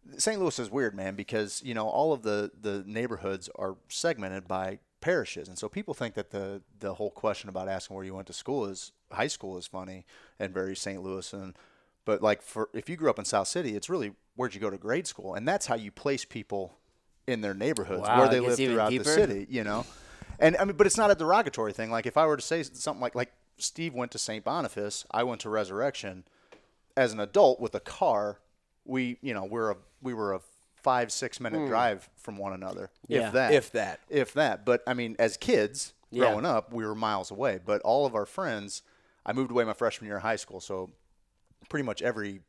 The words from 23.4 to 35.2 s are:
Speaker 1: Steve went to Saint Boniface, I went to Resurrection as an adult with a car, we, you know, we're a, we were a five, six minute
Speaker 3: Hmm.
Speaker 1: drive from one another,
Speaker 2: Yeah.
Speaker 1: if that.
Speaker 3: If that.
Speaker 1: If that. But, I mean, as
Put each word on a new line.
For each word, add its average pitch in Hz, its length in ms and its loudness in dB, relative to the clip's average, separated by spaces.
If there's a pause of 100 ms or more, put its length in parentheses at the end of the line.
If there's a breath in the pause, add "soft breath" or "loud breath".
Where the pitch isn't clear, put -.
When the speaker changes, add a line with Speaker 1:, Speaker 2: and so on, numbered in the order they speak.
Speaker 1:
Steve 165 380 -6
went 123 180 -2
to 110 60 -8
Saint 107 260 -6
Boniface, 117 680 -4
I 117 120 2
went 120 200 -2
to 113 60 -6
Resurrection 104 760 -2 (680 soft breath)
as 123 200 4
an 110 60 -6
adult 127 400 6
with 117 140 -4
a 101 60 -2
car, 104 600 0 (440)
we, 123 380 -2
you 135 100 -4
know, 98 140 -4
we're 110 240 0
a, 98 60 0 (260)
we 127 100 -4
were 104 220 0
a 92 60 -4 (340)
five, 123 360 2
six - 300 -6
minute 123 200 -2
Speaker 3:
Hmm. 147 80 -2
Speaker 1:
drive 113 480 2
from 107 200 -12
one 98 160 -6
another, 95 380 -10 (180)
Speaker 2:
Yeah. 117 200 2
Speaker 1:
if 104 40 -6
that. 127 220 6
Speaker 3:
If 131 180 4
that. 95 280 -2 (100)
Speaker 1:
If 139 240 0
that. 110 320 2
But, 123 200 4
I 127 60 0
mean, 117 260 -4
as 113 200 4